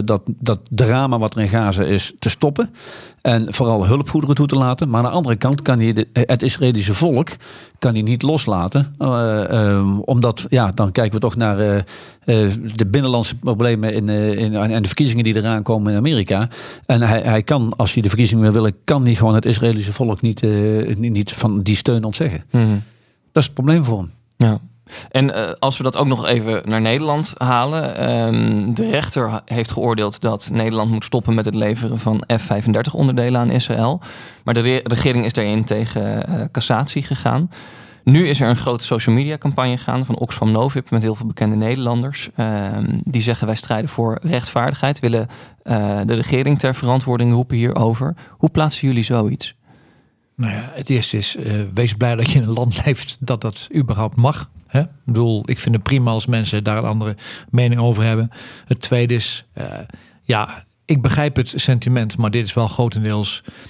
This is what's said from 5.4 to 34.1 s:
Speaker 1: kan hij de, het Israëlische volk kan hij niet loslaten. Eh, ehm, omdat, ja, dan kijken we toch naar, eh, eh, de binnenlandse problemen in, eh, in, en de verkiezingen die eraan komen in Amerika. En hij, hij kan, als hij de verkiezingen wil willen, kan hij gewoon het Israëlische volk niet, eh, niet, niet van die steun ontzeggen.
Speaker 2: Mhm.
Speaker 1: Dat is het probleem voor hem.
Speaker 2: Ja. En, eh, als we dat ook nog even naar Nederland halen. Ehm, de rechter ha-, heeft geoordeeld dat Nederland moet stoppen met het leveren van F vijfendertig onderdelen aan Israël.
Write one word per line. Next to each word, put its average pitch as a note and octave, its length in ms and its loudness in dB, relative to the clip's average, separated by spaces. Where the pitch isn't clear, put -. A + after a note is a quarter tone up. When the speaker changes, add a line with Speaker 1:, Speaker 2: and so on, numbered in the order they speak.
Speaker 1:
kan B2 180 2
hij A2+ 140 4
de, A2 200 0
het A#2+ 280 2
Israëlische A2+ 520 2
volk D3+ 360 2
kan A#2+ 140 2
hij A2 80 0
niet A#2+ 200 0
loslaten. C3+ 760 0
Eh, A#2 520 0
ehm, G2+ 500 2
omdat, A#2+ 500 0
ja, A2+ 220 2
dan G2 200 0
kijken A2 220 0
we A2 60 0
toch A2 160 -2
naar, G#2+ 240 0
eh, G#2 180 2
eh, G2 60 0
de A2 120 0
binnenlandse B2 480 0
problemen A2+ 580 0
in, G#2 160 -2
eh, G#2 280 0
in, G#2+ 180 0
en A2 260 0
de G2 60 0
verkiezingen A#2 360 0
die A2 120 2
eraan A2 280 0
komen G#2+ 280 0
in G#2 60 2
Amerika. A2+ 500 0
En A#2+ 160 4
hij, A2+ 200 4
hij A2 220 2
kan, A#2 340 0
als A2+ 160 0
hij A#2+ 80 2
de G2+ 80 2
verkiezingen A2 340 4
wil G#2+ 100 6
willen, G#2+ 300 2
kan C#3+ 200 2
hij A#2 120 4
gewoon A2 200 4
het A2 100 2
Israëlische A2 480 0
volk A2 280 -2
niet, A2+ 220 0
eh, G#2+ 520 2
niet, A#2 160 -2
niet G#2 220 0
van G2+ 280 0
die G2+ 140 2
steun A#2 280 0
ontzeggen. A2 480 -4
Speaker 2:
Mhm. A#2 140 4
Speaker 1:
Dat D3+ 120 4
is - 20 -4
het - 80 -8
probleem D3+ 300 2
voor A2+ 140 0
hem. F2 120 -6
Speaker 2:
Ja. A2 220 4
En, C3+ 220 2
eh, G2 260 -4
als C3+ 180 0
we - 60 -6
dat C3 140 -2
ook C#3+ 100 2
nog B2 200 0
even A2+ 420 0
naar A2 120 0
Nederland D3 560 0
halen. B2+ 600 0
Ehm, A2+ 760 0
de A3 160 -2
rechter C#3+ 400 -2
ha-, A2 160 -6
heeft A#2 260 -4
geoordeeld A2 500 -2
dat A2 300 -4
Nederland A2+ 400 0
moet A2 140 -2
stoppen A#2 300 0
met A2 100 0
het A2 100 -2
leveren A2 440 -2
van A2 240 0
F G#2+ 40 -4
vijfendertig A2 520 0
onderdelen B2 480 0
aan A#2+ 100 0
Israël. A#2+ 500 0